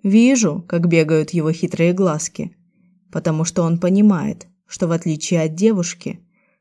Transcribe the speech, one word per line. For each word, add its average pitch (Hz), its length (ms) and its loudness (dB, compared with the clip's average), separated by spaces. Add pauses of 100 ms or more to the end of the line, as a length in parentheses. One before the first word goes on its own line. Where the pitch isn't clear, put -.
Вижу, 220 640 4
как 170 200 0
бегают 160 420 2
его 160 220 -2
хитрые 170 400 0
глазки, 175 640 -4 (540)
потому 160 340 -2
что 170 180 -4
он 170 160 0
понимает, 185 680 0 (200)
что - 200 -6
в 165 60 -2
отличие 165 500 -2
от 160 120 -4
девушки, 190 680 -2 (400)